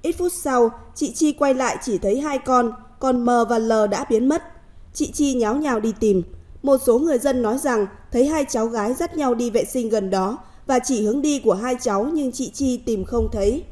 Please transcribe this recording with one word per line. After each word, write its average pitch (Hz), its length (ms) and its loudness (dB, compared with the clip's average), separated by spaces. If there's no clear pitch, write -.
Ít 330 100 -2
phút 349 200 -2
sau, 247 380 2
chị 269 180 -4
Chi 302 200 2
quay 277 220 2
lại 254 280 0
chỉ 208 160 -2
thấy 214 220 0
hai 294 180 -2
con, 247 340 2
còn 254 260 2
M 240 40 2
và 233 100 2
L 226 140 0
đã 247 200 -2
biến 240 180 2
mất. 320 140 2
Chị - 200 -4
Chi 285 220 0
nháo 233 220 0
nhào 269 240 0
đi 220 200 -2
tìm. 202 220 4
Một 269 240 4
số 240 120 4
người 294 200 2
dân 254 240 0
nói 226 160 0
rằng 240 280 0
thấy 254 140 4
hai 302 220 0
cháu 226 180 -2
gái 226 280 -2
dắt 339 220 -4
nhau 262 180 0
đi 240 160 -2
vệ 220 140 0
sinh 233 240 -4
gần 202 220 -2
đó 196 280 -2
và 262 120 2
chỉ 240 240 0
hướng 240 200 0
đi 294 160 0
của 214 160 2
hai 247 260 -2
cháu 208 320 0
nhưng 277 200 -2
chị 247 220 -6
Chi 254 240 -2
tìm 214 260 -4
không 226 280 -2
thấy. 220 400 -2